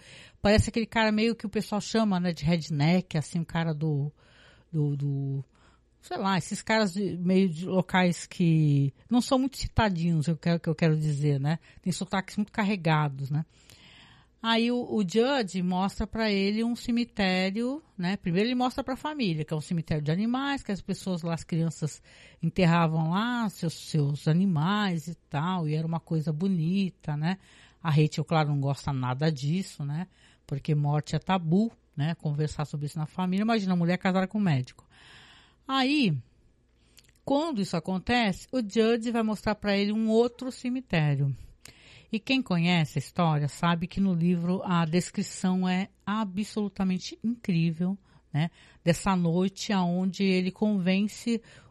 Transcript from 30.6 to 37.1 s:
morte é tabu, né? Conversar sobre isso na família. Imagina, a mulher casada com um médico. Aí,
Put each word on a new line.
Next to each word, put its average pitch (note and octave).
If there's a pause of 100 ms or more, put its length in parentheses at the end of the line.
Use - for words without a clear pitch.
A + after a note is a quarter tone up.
morte D3
é D3+
tabu, F#3 (240)
né? D#3
Conversar D3+
sobre D3
isso -
na D#3
família. F#3
Imagina, G#3+
a F3+
mulher E3+
casada F#3+
com G#3+
um -
médico. C#3+ (840)
Aí, C4 (1080)